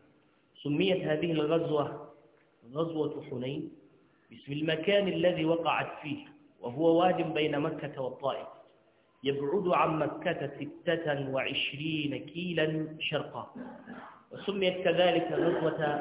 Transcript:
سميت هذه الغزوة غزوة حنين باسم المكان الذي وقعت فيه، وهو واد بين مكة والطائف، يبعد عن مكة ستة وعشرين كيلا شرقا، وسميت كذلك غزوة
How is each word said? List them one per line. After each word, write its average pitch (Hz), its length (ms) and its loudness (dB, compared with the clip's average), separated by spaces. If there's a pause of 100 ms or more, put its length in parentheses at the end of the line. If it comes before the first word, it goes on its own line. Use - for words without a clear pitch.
(580)
سميت 151 480 2
هذه 156 260 2
الغزوة 151 800 0 (640)
غزوة 151 560 -2
حنين 135 400 -6 (600)
باسم 135 220 -14
المكان 160 560 2
الذي 165 360 2
وقعت 151 420 2 (160)
فيه، 147 240 -8 (340)
وهو 160 380 4
واد 170 360 4
بين 151 260 0
مكة 151 420 -4
والطائف، 127 440 -4 (800)
يبعد 143 440 0
عن 160 300 4
مكة 151 600 -2
ستة 147 720 -2
وعشرين 139 840 -2 (100)
كيلا 160 720 -2
شرقا، 131 440 -4 (880)
وسميت 190 520 0
كذلك 170 480 4
غزوة 160 460 2 (220)